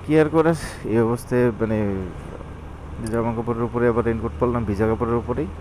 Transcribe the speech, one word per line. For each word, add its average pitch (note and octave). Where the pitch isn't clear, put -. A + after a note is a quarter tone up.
কি D3
আর D3+
করার, D#3+
এই A#2
অবস্থায়, B2
মানে, A2
জামা A#2
কাপড়ের A#2
উপরে A#2+
আবার A2+
রেইনকোট A2+
পরলাম, A#2+
ভিজা G#2
কাপড়ের A#2
উপরেই। B2